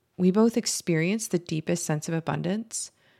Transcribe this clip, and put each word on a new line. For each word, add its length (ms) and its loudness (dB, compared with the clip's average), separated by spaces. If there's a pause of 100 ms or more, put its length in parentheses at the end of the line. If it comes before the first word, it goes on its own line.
(180)
we 120 6
both 280 4
experience 720 -2
the 100 0
deepest 480 -2
sense 200 -2
of 80 -4
abundance 760 -4 (280)